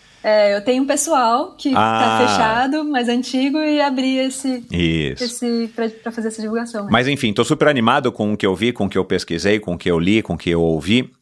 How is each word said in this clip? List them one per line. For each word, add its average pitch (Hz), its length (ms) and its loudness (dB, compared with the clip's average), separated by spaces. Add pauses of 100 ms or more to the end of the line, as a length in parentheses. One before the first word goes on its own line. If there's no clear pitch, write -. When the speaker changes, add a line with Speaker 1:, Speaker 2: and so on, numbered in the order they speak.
(220)
Speaker 1:
É, 214 320 4
eu 208 80 -2
tenho 254 200 0
um 277 40 0
pessoal 277 720 0
que - 160 -4
tá 254 80 2
Speaker 2:
Ah. 220 380 2
Speaker 1:
fechado, 240 680 2
mas 254 240 -2
antigo, 262 500 -2
e 302 220 0
abri 262 380 0
esse, 262 520 -4
Speaker 2:
Isso. - 540 0
Speaker 1:
esse 233 500 -4
pra, 226 140 -2
pra 220 220 -12
fazer 226 180 -6
essa 220 140 -8
divulgação, 226 420 -6
né? 202 60 -8
Speaker 2:
Mas 127 160 2
enfim, 135 260 -2
tô 113 120 0
super 147 240 2
animado 127 420 2
com 107 220 -2
o 107 40 -2
que - 80 -2
eu 95 100 2
vi, 113 180 0
com 104 140 -2
o - 20 -4
que 95 100 -2
eu 92 60 2
pesquisei, 92 560 0
com 90 140 -6
o 80 40 -6
que - 100 -4
eu 85 100 4
li, 98 220 2
com 92 140 -4
o 82 40 -4
que - 120 -4
eu 85 100 2
ouvi. 82 500 2 (100)